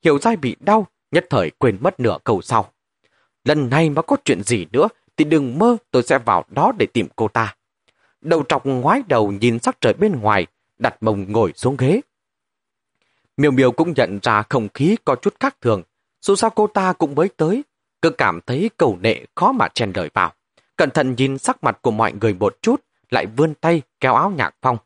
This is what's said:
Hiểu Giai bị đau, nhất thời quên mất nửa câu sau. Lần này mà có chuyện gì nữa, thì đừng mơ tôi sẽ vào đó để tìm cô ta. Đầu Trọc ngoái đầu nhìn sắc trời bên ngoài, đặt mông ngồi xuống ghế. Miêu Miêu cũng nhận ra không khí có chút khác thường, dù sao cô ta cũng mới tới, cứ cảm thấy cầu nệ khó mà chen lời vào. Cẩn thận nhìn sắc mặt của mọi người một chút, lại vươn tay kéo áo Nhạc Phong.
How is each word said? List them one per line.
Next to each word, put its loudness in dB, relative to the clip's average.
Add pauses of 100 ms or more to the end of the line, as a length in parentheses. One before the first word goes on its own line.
Hiểu 4
Giai 0
bị -4
đau, 2 (240)
nhất 0
thời 0
quên 0
mất -2
nửa -2
câu -2
sau. -2 (720)
Lần 0
này 2
mà -2
có 0
chuyện 0
gì -4
nữa, 2 (300)
thì 2
đừng 0
mơ 4 (140)
tôi 2
sẽ 0
vào 0
đó 0
để 0
tìm -4
cô -2
ta. -4 (680)
Đầu 0
Trọc -2
ngoái 0
đầu 2
nhìn 0
sắc -4
trời 2
bên 0
ngoài, 0 (320)
đặt -4
mông -2
ngồi 0
xuống -4
ghế. 0 (1400)
Miêu 4
Miêu 4
cũng -2
nhận 0
ra 2
không -2
khí 0
có 0
chút -4
khác -4
thường, 0 (400)
dù 2
sao 0
cô 0
ta 0
cũng -2
mới 2
tới, 0 (380)
cứ 2
cảm 0
thấy -2
cầu 2
nệ 0 (100)
khó 2
mà 0
chen -4
lời -6
vào. 0 (440)
Cẩn 2
thận -2
nhìn 0
sắc -4
mặt -2
của 0
mọi 0
người 0
một -2
chút, 0 (260)
lại -2
vươn -2
tay 0 (180)
kéo 2
áo 2
Nhạc -4
Phong. -2